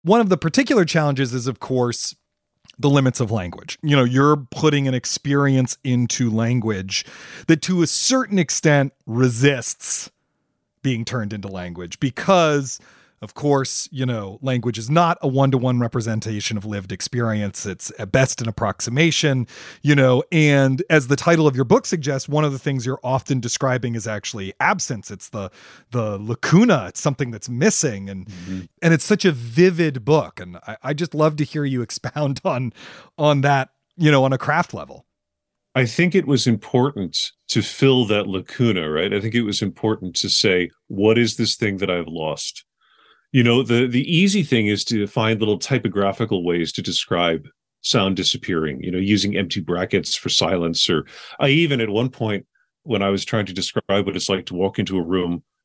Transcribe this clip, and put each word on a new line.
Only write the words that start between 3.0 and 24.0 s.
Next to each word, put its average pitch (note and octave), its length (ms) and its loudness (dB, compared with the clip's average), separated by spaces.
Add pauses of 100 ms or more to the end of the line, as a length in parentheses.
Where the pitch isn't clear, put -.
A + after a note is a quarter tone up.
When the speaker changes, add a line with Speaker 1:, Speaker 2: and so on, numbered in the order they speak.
Speaker 1:
of A2+ 100 -2
language. F#2 520 -6
You D3 140 4
know, C3 80 6
you're C#3 320 4
putting C#3+ 500 0
an C3 80 0
experience C3+ 880 0
into B2 480 0
language A2 760 -2 (440)
that E3 140 4
to F3+ 200 0
a D#3 40 4
certain A#3 520 0
extent C#3+ 560 2 (100)
resists B2 1040 0 (720)
being A#2 220 -2
turned A2 280 -6
into G2+ 160 -10
language F2+ 500 -10
because, D3 800 0 (420)
of G#2+ 140 -18
course, C#3+ 560 -2
you C3 160 -6
know, G#2+ 360 -6
language B2 360 -2
is A2 100 -10
not E3 340 2
a E3 40 -4
one-to-one C3 540 2
representation A2 760 -4
of G2 80 -8
lived G2+ 280 -8
experience. G#2+ 720 -4
It's F#2 320 -8
at G2+ 140 -8
best C3 280 2
an A#2 80 -4
approximation, C3 1000 0 (340)
you C#3+ 140 4
know, C3 340 6
and C#3 580 4
as D3 200 4
the C#3 80 4
title D#3+ 320 4
of B2+ 80 2
your C3 80 0
book F3 200 4
suggests, C#3+ 440 -4
one D3 160 0
of D3 80 0
the C3 80 -8
things C3+ 260 -4
you're C3 160 -4
often C3 380 0
describing A#2+ 560 -2
is A2 100 -6